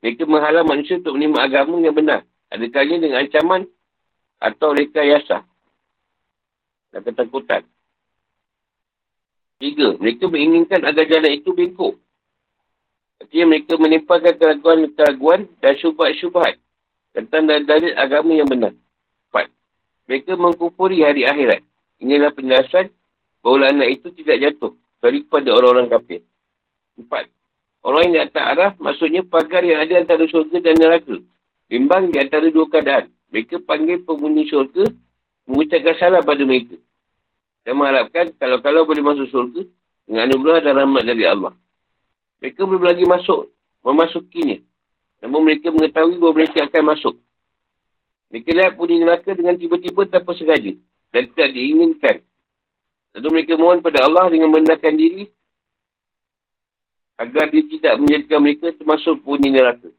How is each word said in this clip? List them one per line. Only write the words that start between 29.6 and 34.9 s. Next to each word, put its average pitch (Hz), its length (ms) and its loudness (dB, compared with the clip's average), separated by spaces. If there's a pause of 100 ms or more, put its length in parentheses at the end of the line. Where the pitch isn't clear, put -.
yang 160 160 2
ada 165 160 0
antara 175 320 2
syurga 165 320 -2
dan 165 160 2
neraka. 160 400 2 (560)
Bimbang 165 400 0
di 143 80 0
antara 151 320 0
dua 156 160 0
keadaan. 147 400 0 (240)
Mereka 113 320 -8
panggil 165 400 -4
penghuni 151 400 -2
syurga, 147 400 -2 (640)